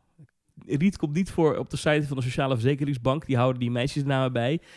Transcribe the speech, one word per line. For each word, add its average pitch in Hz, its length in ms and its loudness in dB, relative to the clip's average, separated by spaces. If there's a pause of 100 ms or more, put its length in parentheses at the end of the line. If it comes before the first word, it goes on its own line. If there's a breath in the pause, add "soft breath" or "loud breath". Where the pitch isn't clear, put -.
(640)
Riet 156 320 0
komt 147 180 -4
niet 185 160 0
voor 156 260 2
op 135 120 -6
de - 80 -6
site 151 300 2
van 139 100 -4
de 131 60 -2
Sociale 135 300 0
Verzekeringsbank. 131 720 0
Die 135 120 0
houden 127 220 2
die 120 120 -2
meisjesnamen 131 640 0
bij. 127 280 0 (160 soft breath)